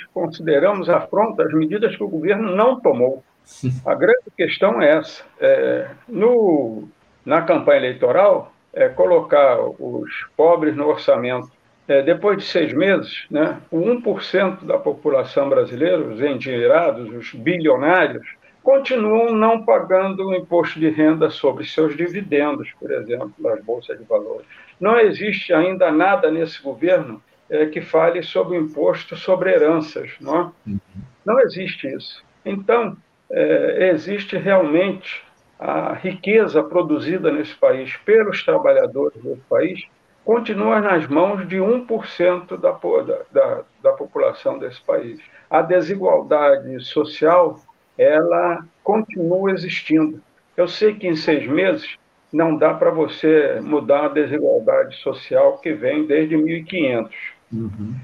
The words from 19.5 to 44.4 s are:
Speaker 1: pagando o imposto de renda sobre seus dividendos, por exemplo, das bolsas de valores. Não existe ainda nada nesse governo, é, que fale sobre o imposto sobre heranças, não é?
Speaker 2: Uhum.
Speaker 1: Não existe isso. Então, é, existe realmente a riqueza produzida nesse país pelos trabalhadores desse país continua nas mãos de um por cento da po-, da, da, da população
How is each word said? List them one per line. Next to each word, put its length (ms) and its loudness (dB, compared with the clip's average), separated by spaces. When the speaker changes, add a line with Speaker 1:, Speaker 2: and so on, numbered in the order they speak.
Speaker 1:
pagando 600 2
o 60 -2
imposto 460 -2
de 100 2
renda 400 2
sobre 360 -2
seus 320 -2
dividendos, 720 -4
por 120 -10
exemplo, 460 -6
das 240 -4
bolsas 360 -8
de 80 -20
valores. 400 -4
Não 200 2
existe 520 -2
ainda 400 2
nada 400 2
nesse 300 -6
governo, 600 -2
é, 160 0
que 160 -8
fale 420 0
sobre 340 -2
o 40 -2
imposto 560 -4
sobre 340 0
heranças, 600 0
não 140 -6
é? 340 -4
Speaker 2:
Uhum. 100 -6
Speaker 1:
Não 160 2
existe 460 -4
isso. 360 -14
Então, 500 -2
é, 600 0
existe 480 -4
realmente 840 0
a 340 -4
riqueza 720 0
produzida 680 0
nesse 240 -6
país 500 0
pelos 400 2
trabalhadores 760 2
desse 280 -8
país 340 -2
continua 560 0
nas 280 0
mãos 400 0
de 120 -4
um 240 0
por 220 -6
cento 500 -2
da 160 0
po-, 300 -2
da, 200 -4
da, 320 0
da 120 4
população 680 -4